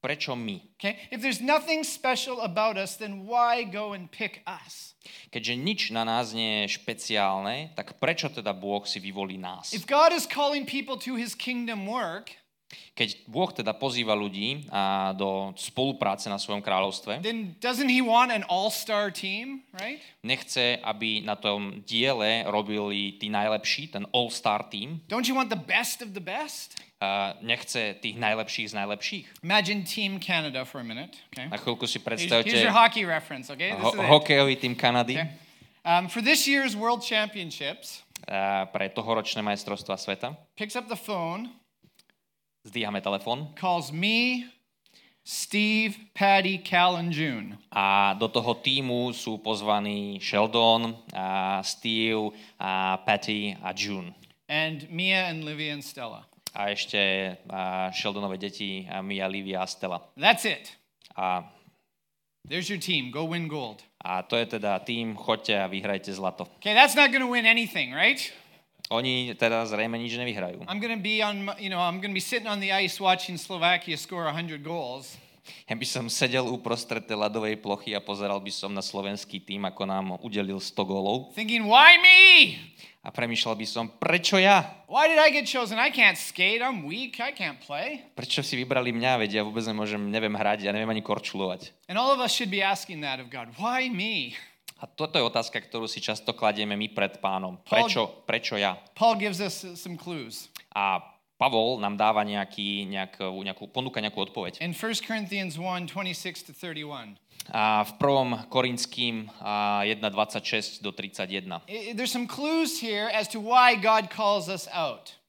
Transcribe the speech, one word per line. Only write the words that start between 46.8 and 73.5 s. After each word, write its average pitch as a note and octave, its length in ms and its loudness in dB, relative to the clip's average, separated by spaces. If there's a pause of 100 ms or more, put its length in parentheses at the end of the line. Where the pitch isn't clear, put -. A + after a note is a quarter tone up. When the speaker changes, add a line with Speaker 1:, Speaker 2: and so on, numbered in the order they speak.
Speaker 2:
and E3+ 160 -2
June. A#2+ 480 -4 (160)
Speaker 1:
A G2 400 4
do G#2+ 160 0
toho A#2 240 2
tímu B2 560 0
sú A2+ 320 -6
pozvaní G#2 800 -2
Sheldon, A2+ 720 4 (160)
a F#2+ 560 -2
Steve, A2+ 640 0 (320)
a F#2+ 400 0
Patty G#2 560 0
a F#2+ 160 -8
June. F#2+ 400 -6 (320)
Speaker 2:
And D#3+ 440 -4
Mia F#3 360 2
and D#3+ 160 -6
Livia D3+ 320 -6
and C#3+ 80 -10
Stella. A2+ 400 -12 (320)
Speaker 1:
A G2+ 160 -2
ešte, G2 640 0 (160)
a, F#2 400 -4
Sheldonové G2+ 480 -4
deti, F#2+ 480 -8
a F#2 160 -8
Mia, G2 240 -4
Livia F#2+ 360 -4
a F#2 40 -2
Stella. F2+ 320 -6 (160)
Speaker 2:
That's G#3 320 2
it. - 320 -6 (400)
Speaker 1:
A F#2 240 0 (1040)
Speaker 2:
There's E3+ 240 -6
your G3+ 80 -4
team. C#3+ 320 -2
Go D3+ 160 -4
win E3 240 -4
gold. B2 320 -8 (200)
Speaker 1:
a F#2 200 -2
to - 160 -4
je A#2 200 -2
teda G2+ 240 0
tým, A#2 320 -4
choďte A2 480 0
a F#2+ 80 0
vyhrajte G2 400 -4
zlato. F#2 480 -4
Speaker 2:
Okay, G#3 160 -2
that's C#4 240 10
not C#4+ 160 8
gonna C4 160 2
win A#3+ 160 4
anything, G3+ 480 4
right? A3+ 240 4 (720)
Speaker 1:
Oni B2+ 460 0
teda A2+ 260 2
zrejme A2 320 -2
nič A#2+ 240 -6
nevyhrajú. G2+ 480 -6
Speaker 2:
I'm F#3+ 80 -6
gonna A3+ 240 -4
be G#3+ 240 0
on, G3+ 240 -4
m-, G3+ 80 -6
you G3 160 -8
know, F3+ 80 -2
I'm F3 160 0
gonna G3 160 -6
be F#3+ 80 0
sitting A#3 300 -4
on G3+ 100 -2
the G3 140 0
ice F#3+ 260 0
watching F#3 400 0
Slovakia F3 560 0